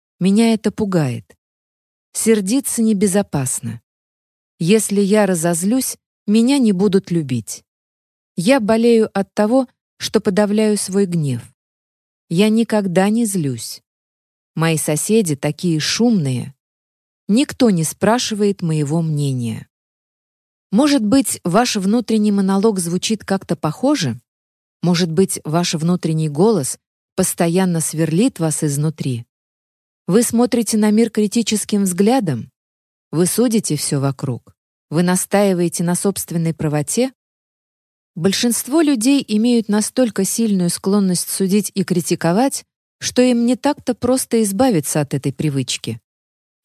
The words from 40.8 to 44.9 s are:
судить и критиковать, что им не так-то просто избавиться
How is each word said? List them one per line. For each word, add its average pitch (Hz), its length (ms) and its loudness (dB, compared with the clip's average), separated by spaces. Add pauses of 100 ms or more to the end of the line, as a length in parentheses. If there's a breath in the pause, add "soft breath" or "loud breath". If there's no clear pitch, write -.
судить 196 440 0
и 196 80 -2
критиковать, 175 840 -2 (360)
что - 220 0
им 240 240 2
не 247 100 0
так-то - 380 -2
просто 240 480 0
избавиться 196 580 0